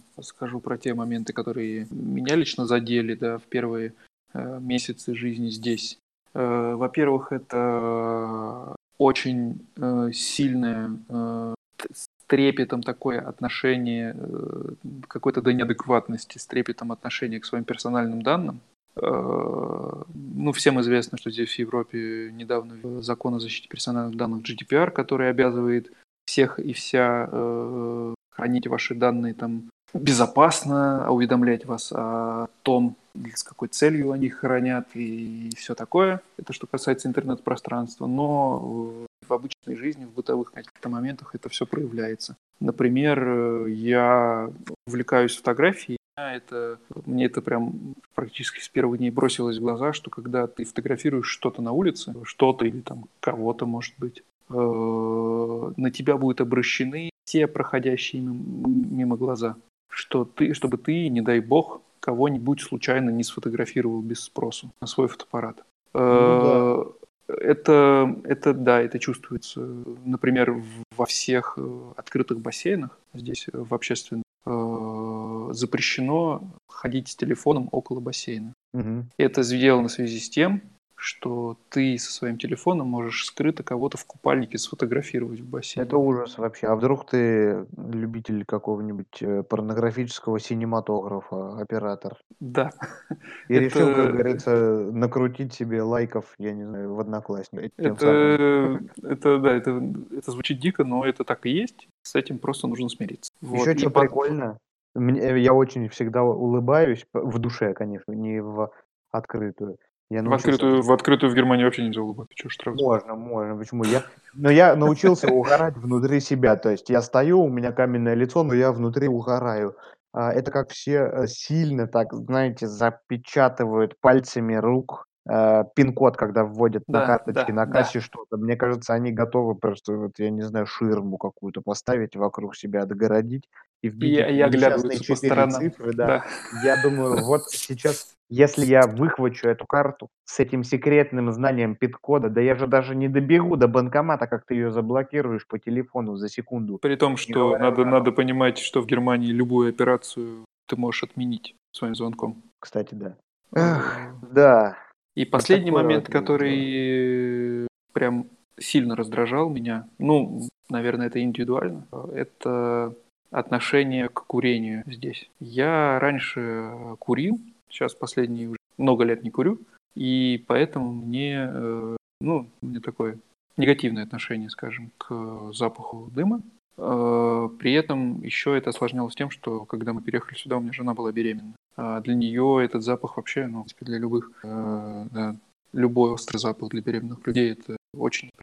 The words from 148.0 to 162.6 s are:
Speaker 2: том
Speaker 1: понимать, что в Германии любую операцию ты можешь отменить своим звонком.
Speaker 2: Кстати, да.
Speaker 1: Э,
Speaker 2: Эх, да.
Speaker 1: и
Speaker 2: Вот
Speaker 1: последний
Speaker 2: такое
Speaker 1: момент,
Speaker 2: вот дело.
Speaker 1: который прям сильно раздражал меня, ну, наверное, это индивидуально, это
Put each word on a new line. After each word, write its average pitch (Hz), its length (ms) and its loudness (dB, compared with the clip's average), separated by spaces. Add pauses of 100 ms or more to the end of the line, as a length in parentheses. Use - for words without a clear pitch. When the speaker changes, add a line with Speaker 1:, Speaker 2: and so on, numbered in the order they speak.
Speaker 2:
том 139 100 2
Speaker 1:
понимать, 131 440 2
что - 220 -2
в 117 40 -8
Германии 123 460 2
любую 123 380 2
операцию 117 760 -2 (220)
ты - 80 -6
можешь 120 280 -2
отменить 123 520 -6 (160)
своим 113 240 -8
звонком. 117 460 -6 (180)
Speaker 2:
Кстати, - 360 -6
да. 196 200 -12 (400)
Speaker 1:
Э, 156 40 4
Speaker 2:
Эх, 131 540 0 (180)
да. 127 460 8 (380)
Speaker 1:
и 143 80 0
Speaker 2:
Вот - 80 -4
Speaker 1:
последний 175 400 6
Speaker 2:
такое 147 120 6
Speaker 1:
момент, 151 240 2
Speaker 2:
вот - 40 -14
дело. 143 100 4
Speaker 1:
который 127 1500 0 (260)
прям 123 340 0 (320)
сильно 120 360 2
раздражал 120 540 0
меня, 117 380 -4 (100)
ну, 139 440 2 (280)
наверное, 120 380 0
это 120 140 -4
индивидуально, 123 640 -2 (260)
это 120 800 -4 (380)